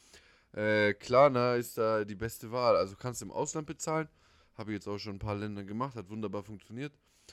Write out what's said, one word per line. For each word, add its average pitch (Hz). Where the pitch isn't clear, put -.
äh, 107
Klarna 123
ist 120
da 110
die 104
beste 113
Wahl. 120
Also 98
kannst 123
du 104
im 92
Ausland 151
bezahlen, 160
habe 107
ich 104
jetzt 98
auch 101
schon 98
ein 98
paar 104
Ländern 101
gemacht, 117
hat 95
wunderbar 104
funktioniert. 110